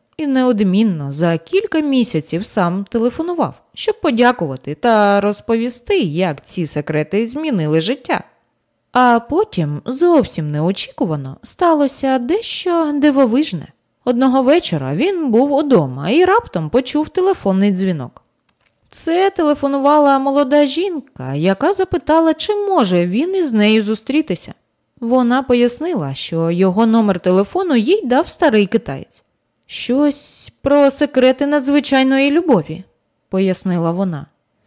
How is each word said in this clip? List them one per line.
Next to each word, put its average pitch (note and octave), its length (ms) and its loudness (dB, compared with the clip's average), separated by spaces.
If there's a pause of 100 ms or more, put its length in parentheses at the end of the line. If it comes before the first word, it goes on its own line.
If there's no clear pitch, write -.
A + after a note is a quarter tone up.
(160)
і D#4 100 -6
неодмінно G#3 840 0
за E3 260 0
кілька F#4+ 420 -2
місяців A3+ 640 -2
сам F#3+ 460 -2
телефонував, B3 640 -4 (200)
щоб - 260 -6
подякувати A#3 720 0
та G#3 460 2
розповісти, A3+ 800 -2
як E3+ 460 -2
ці F3 220 -6
секрети D3+ 600 -2
змінили A#3 540 -2
життя. C4 440 -4 (680)
А B3 280 4
потім, G#3+ 640 -2
зовсім C4 680 0
неочікувано, D3+ 920 -4
сталося C#4+ 760 0
дещо E4 760 -2
дивовижне. C4+ 720 0 (380)
Одного B3+ 380 2
вечора F3+ 520 0
він D#4+ 360 -2
був C4 220 2
удома E3+ 580 0
і D#4+ 140 4
раптом F4+ 460 0
почув C#4+ 380 -2
телефонний G#3 640 0
дзвінок. F3+ 520 -4 (680)
Це F4+ 400 -2
телефонувала C#4+ 880 2
молода C#4 480 2
жінка, C#4 680 -6
яка F#3+ 380 0
запитала, E4 600 0
чи G#4 200 -4
може C#4 520 0
він C#4 300 -2
із D#4+ 160 -2
нею G#3+ 300 4
зустрітися. A3+ 720 -4 (460)
Вона B3 420 2
пояснила, A#3+ 720 0
що E3 360 -4
його F#3 360 2
номер G#3+ 340 2
телефону A3+ 560 0
їй D#4 300 0
дав B3+ 220 0
старий A3 380 2
китаєць. - 580 -6 (420)
«Щось - 840 -4 (100)
про C#4+ 280 4
секрети C4+ 560 2
надзвичайної C4+ 840 2
любові», A3+ 540 0 (440)
пояснила F#3 640 -2
вона. E3+ 360 -4 (400)